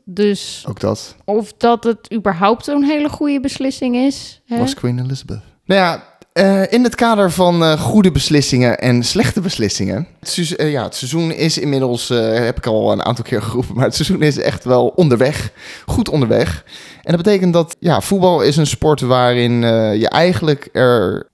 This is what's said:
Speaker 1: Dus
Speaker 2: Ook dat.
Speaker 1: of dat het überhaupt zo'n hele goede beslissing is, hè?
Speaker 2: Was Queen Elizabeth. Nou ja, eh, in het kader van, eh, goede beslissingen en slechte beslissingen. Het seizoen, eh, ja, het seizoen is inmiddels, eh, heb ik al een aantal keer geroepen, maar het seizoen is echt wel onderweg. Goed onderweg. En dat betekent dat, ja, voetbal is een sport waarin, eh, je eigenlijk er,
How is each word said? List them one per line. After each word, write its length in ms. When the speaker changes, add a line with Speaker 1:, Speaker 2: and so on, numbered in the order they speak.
Speaker 1:
Dus 640
Speaker 2:
Ook 100
dat. 360
Speaker 1:
of 320
dat 260
het 300
überhaupt 520
zo'n 180
hele 260
goede 300
beslissing 560
is, 500
hè? 120
Speaker 2:
Was 160
Queen 260
Elizabeth. 400
Nou 160
ja, 280
eh, 400
in 100
het 120
kader 360
van, 320
eh, 180
goede 300
beslissingen 680
en 240
slechte 380
beslissingen. 680
Het 100
seizoen, 280
eh, 140
ja, 120
het 120
seizoen 360
is 260
inmiddels, 520
eh, 240
heb 240
ik 80
al 260
een 140
aantal 180
keer 180
geroepen, 340
maar 100
het 100
seizoen 260
is 180
echt 240
wel 240
onderweg. 640
Goed 240
onderweg. 540
En 120
dat 80
betekent 300
dat, 260
ja, 220
voetbal 400
is 160
een 100
sport 340
waarin, 640
eh, 320
je 140
eigenlijk 600
er, 640